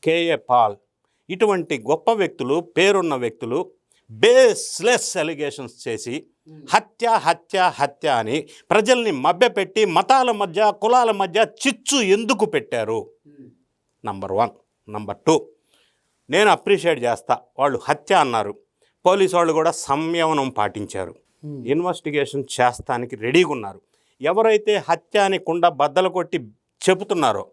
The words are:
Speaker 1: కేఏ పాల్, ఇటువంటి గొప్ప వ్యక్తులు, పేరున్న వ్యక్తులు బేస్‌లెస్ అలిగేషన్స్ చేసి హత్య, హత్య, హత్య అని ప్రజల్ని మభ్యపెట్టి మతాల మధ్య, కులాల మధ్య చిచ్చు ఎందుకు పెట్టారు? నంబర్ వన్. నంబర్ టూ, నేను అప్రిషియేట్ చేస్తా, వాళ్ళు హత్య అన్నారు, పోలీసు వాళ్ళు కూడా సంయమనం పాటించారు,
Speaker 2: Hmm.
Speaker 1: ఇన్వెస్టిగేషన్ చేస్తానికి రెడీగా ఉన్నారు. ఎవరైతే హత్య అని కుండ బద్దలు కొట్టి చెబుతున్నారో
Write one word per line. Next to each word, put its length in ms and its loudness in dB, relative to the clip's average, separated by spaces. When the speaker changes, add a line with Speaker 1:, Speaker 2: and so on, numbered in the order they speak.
Speaker 1:
కేఏ 320 0
పాల్, 260 4
ఇటువంటి 600 -2
గొప్ప 220 0
వ్యక్తులు, 440 -2
పేరున్న 460 2
వ్యక్తులు 360 -4
బేస్‌లెస్ 1040 2
అలిగేషన్స్ 720 -6
చేసి 280 -8
హత్య, 340 -2
హత్య, 540 0
హత్య 280 -2
అని 160 -4
ప్రజల్ని 400 2
మభ్యపెట్టి 720 0
మతాల 460 2
మధ్య, 500 0
కులాల 300 2
మధ్య 340 0
చిచ్చు 340 -2
ఎందుకు 280 0
పెట్టారు? 540 -2
నంబర్ 260 -8
వన్. 180 2
నంబర్ 360 -10
టూ, 220 0
నేను 280 4
అప్రిషియేట్ 500 0
చేస్తా, 300 -2
వాళ్ళు 200 0
హత్య 260 0
అన్నారు, 400 0
పోలీసు 300 2
వాళ్ళు 240 2
కూడా 120 0
సంయమనం 800 -2
పాటించారు, 540 -8
Speaker 2:
Hmm. 260 -14
Speaker 1:
ఇన్వెస్టిగేషన్ 720 -4
చేస్తానికి 680 -2
రెడీగా 320 2
ఉన్నారు. 240 -12
ఎవరైతే 520 0
హత్య 300 -2
అని 180 2
కుండ 200 0
బద్దలు 380 0
కొట్టి 200 -4
చెబుతున్నారో 640 0